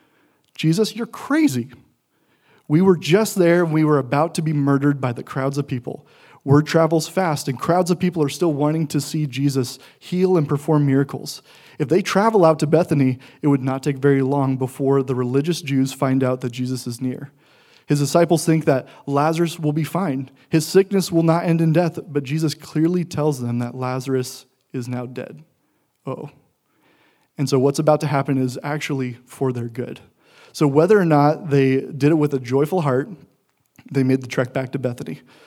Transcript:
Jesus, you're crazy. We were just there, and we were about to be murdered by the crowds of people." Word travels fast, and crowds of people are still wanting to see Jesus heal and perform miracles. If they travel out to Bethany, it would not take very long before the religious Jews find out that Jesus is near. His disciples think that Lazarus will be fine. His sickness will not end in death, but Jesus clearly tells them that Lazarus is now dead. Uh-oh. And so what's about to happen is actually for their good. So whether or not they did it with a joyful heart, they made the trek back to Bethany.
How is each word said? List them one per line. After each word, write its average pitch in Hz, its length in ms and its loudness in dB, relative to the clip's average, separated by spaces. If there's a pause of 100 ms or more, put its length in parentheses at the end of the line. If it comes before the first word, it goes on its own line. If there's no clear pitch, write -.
(540)
Jesus, 175 400 0
you're 226 120 -8
crazy. 196 640 0 (960)
We 151 120 4
were 190 160 6
just 175 380 0
there, 175 300 4
and 160 80 -2
we 156 100 2
were 151 160 4
about 139 360 0
to 175 80 -4
be 156 100 -2
murdered 139 480 2
by 123 120 -4
the 120 120 -10
crowds 139 340 -4
of 143 80 -4
people." 123 400 -10 (380)
Word 143 220 4
travels 160 420 2
fast, 170 400 -2
and 127 100 -4
crowds 175 320 0
of 180 80 0
people 175 240 0
are 143 60 0
still 170 240 -2
wanting 151 360 -2
to 151 120 -2
see 151 260 -4
Jesus 131 520 -2 (200)
heal 185 380 0
and 147 100 2
perform 147 380 0
miracles. 135 560 -2 (380)
If 123 100 -2
they 180 140 2
travel 208 420 2
out 160 140 4
to 156 80 -2
Bethany, 147 520 2 (220)
it 151 80 -2
would 139 140 2
not 135 200 -6
take 143 140 -4
very 135 240 2
long 135 380 0
before 135 440 0
the 131 120 -4
religious 135 480 -2
Jews 135 320 -2
find 131 280 0
out 127 200 -2
that 123 100 -6
Jesus 127 340 -6
is 117 140 -10
near. 127 300 -8 (560)
His 147 120 0
disciples 160 460 2
think 160 220 2
that 135 200 2 (200)
Lazarus 160 520 0
will 151 140 -2
be 151 120 -2
fine. 143 460 -4 (180)
His 156 180 0
sickness 190 440 2
will 165 120 2
not 165 220 2
end 165 160 2
in 165 120 2
death, 170 260 0 (100)
but 143 160 -4
Jesus 151 300 -2
clearly 165 500 -2
tells 147 360 -4
them 120 180 -4
that 120 160 -6
Lazarus 127 720 -6 (260)
is 123 140 -8
now 123 200 -8
dead. 131 380 -14 (640)
Uh-oh. 135 240 -12 (1080)
And 139 120 -2
so 135 100 2
what's 135 200 2
about 151 220 4
to 160 60 -4
happen 139 320 -2
is 127 240 -2
actually 139 600 -6
for 131 280 -4
their 120 160 -6
good. 120 320 -10 (520)
So 156 160 2
whether 170 300 6
or 185 60 4
not 151 460 4
they 135 300 4
did 143 300 0
it 165 80 2
with 147 140 0
a 139 60 -2
joyful 139 440 0
heart, 143 280 -2 (800)
they 135 120 0
made 131 200 2
the 120 60 -12
trek 123 240 -2
back 131 200 -6
to - 60 -6
Bethany. 123 420 -8 (260)